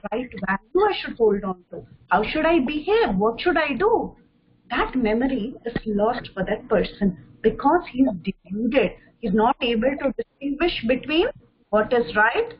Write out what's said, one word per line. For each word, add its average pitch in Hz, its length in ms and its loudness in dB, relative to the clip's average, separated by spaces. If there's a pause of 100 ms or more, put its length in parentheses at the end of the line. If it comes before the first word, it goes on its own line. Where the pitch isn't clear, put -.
(120)
right 247 160 -4 (180)
value 359 420 0
I 381 120 0
should 285 160 -10
hold 202 280 2
on 185 260 -8
to. - 160 -14 (240)
How 190 120 2
should 311 220 -2
I 330 160 4
behave? 302 560 0
What 220 240 0
should 349 160 0
I 294 180 0
do? 415 400 0 (560)
That 359 240 -2
memory 240 600 0 (100)
is 233 120 -6 (100)
lost 214 480 0
for 185 100 -4
that 202 240 -4
person 196 480 0 (260)
because 294 480 2
he 254 120 0
is 262 80 2 (120)
deluded. 214 680 -2 (280)
He's 214 120 -2
not 226 300 4
able 247 400 0
to 262 140 0
distinguish 285 720 -4
between 302 420 0 (420)
what 214 220 2
is 233 220 2
right 226 460 2